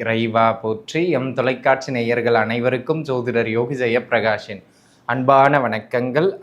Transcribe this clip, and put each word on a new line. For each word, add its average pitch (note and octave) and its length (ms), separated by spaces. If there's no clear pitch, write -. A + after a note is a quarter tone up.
இறைவா A2+ 460
போற்றி. A2 400
எம் C3 180
தொலைக்காட்சி C3 580
நேயர்கள் A#2 460
அனைவருக்கும் B2 680
ஜோதிடர் A#2 480
யோகி A#2+ 260
ஜெயப்பிரகாஷின் A2 800
அன்பான C3+ 520
வணக்கங்கள். B2 640